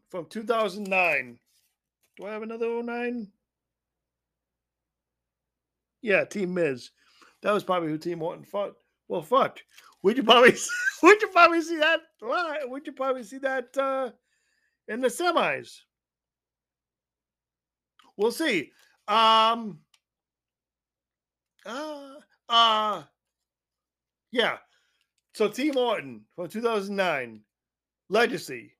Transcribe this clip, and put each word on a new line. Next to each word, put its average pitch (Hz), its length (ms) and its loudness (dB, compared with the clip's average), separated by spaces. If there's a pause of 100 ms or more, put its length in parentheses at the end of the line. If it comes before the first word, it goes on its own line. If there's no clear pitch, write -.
(100)
from 175 160 -10
two 220 160 -12
thousand 214 420 -2
nine. 156 540 -2 (800)
Do 180 80 -12
I 214 60 -10
have 214 100 -10
another 226 240 -6
oh 233 160 -4
nine? 240 460 -6 (2750)
Yeah, 190 220 2
Team 180 280 -6
Miz. 151 380 -2 (500)
That 196 120 0
was 202 120 -2
probably 175 240 -2
who 151 80 -4
Team 170 260 -8
Orton 160 220 -8
fought. 196 300 -8 (340)
Well, - 140 -6
fuck. 226 360 0 (440)
We 196 100 4
could 240 140 -2
probably 247 280 8
<laughs> - 20 -4
see, - 120 -8 (340)
we 392 140 10
could 403 160 -4
probably 339 300 6
see 330 160 -6
that 320 220 2 (200)
live. 302 480 -4
We 269 140 -12
could 302 120 -14
probably 262 280 -4
see 262 160 -16
that, 262 400 -6
uh, 269 320 -2 (760)
in 226 140 -6
the 254 80 2
semis. 202 680 -2 (2500)
We'll 220 140 2
see. 233 380 -2 (380)
Um, 220 680 2 (1900)
uh, 285 520 -12 (340)
uh, 214 520 4 (1300)
yeah. 190 280 0 (760)
So 208 160 0
Team 269 300 -2
Orton 143 480 -4 (100)
from 175 140 -10
two 214 100 -8
thousand 208 360 -2
nine, 135 440 -2 (680)
Legacy. 175 680 -2